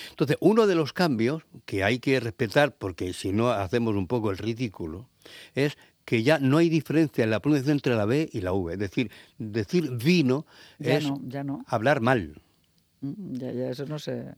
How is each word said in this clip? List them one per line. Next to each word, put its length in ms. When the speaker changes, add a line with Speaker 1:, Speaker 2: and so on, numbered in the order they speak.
Speaker 1:
Entonces, 300
uno 260
de 100
los 180
cambios 500
que 180
hay 160
que 200
respetar, 560
porque 380
si 200
no 180
hacemos 440
un 120
poco 240
el 80
ridículo, 680
es 240
que 180
ya 160
no 180
hay 120
diferencia 540
en 60
la 120
pronunciación 360
entre 180
la 100
B 280
y 80
la 120
V. 200
Es 60
decir, 320
decir 600
vino 500
Speaker 2:
Ya 180
Speaker 1:
es 100
Speaker 2:
no, 200
ya 160
no. 240
Speaker 1:
hablar 340
mal. 400
Speaker 2:
Mm, 360
ya, 160
ya, 160
eso 160
no 120
sé. 280